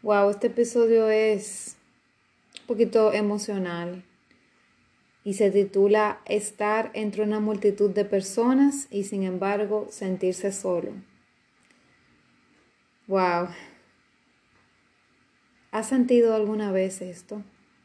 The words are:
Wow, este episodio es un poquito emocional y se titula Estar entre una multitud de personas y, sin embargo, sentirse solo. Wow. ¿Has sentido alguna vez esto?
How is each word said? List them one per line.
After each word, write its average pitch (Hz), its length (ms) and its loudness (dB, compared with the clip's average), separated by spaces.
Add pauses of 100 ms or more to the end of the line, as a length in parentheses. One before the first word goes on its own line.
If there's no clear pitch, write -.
Wow, 202 260 4
este 202 200 0
episodio 233 600 2
es 214 680 -2 (840)
un - 60 -20
poquito 220 480 2
emocional 185 920 -4 (1200)
y 202 80 -4
se 196 180 2
titula 202 760 2
Estar 214 680 -4
entre 208 300 -6
una 214 180 -2
multitud 208 480 0
de 196 160 0
personas 247 840 0
y, 202 140 -6
sin 196 180 -6
embargo, 202 680 -2
sentirse 185 640 -4
solo. 180 400 -6 (2250)
Wow. 180 420 0 (2250)
¿Has 220 180 -6
sentido 240 460 4
alguna 214 360 -2
vez 190 300 -2
esto? 185 420 -14 (420)